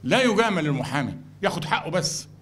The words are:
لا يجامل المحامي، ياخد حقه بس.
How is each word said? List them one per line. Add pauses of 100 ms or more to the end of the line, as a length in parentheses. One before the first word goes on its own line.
لا
يجامل
المحامي، (280)
ياخد
حقه
بس. (140)